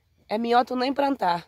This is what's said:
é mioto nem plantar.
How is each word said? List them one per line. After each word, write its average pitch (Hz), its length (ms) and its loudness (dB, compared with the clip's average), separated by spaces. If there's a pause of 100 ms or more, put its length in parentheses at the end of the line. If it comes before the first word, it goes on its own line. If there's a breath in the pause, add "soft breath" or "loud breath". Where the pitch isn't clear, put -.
(320)
é 208 60 -2
mioto 240 400 2
nem 254 160 -2
plantar. 214 540 -2